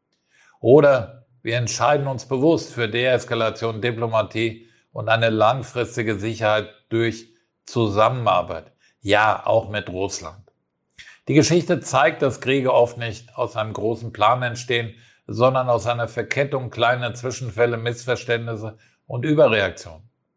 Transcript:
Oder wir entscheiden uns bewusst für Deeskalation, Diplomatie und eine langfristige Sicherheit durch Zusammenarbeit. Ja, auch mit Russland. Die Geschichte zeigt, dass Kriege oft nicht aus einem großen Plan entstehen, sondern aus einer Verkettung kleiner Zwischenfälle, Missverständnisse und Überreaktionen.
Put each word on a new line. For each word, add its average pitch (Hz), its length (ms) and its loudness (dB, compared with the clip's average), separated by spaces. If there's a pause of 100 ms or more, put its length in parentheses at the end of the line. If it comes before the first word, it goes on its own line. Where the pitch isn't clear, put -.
(600)
Oder 131 680 6 (160)
wir 113 140 -2
entscheiden 123 520 0
uns 135 200 -8
bewusst 151 460 0
für 117 160 -2
Deeskalation, 117 920 -2
Diplomatie 113 880 -2 (220)
und 110 160 -8
eine 113 220 2
langfristige 110 880 0
Sicherheit 107 480 -2 (220)
durch 113 400 -2 (360)
Zusammenarbeit. 101 1080 0 (260)
Ja, 104 460 2
auch 110 240 2
mit 98 200 -6
Russland. 90 640 -8 (800)
Die 131 40 0
Geschichte 165 460 4
zeigt, 147 420 0
dass 139 200 -2
Kriege 131 320 0
oft 120 240 2
nicht 117 400 -10
aus 120 180 -4
einem 110 160 -6
großen 110 400 -6
Plan 120 320 2
entstehen, 117 520 -4 (320)
sondern 127 420 2
aus 113 180 0
einer 117 200 -2
Verkettung 127 600 -6
kleiner 120 440 0
Zwischenfälle, 120 640 -2
Missverständnisse 117 1000 -6 (300)
und 123 180 -6
Überreaktionen. 104 840 2 (280)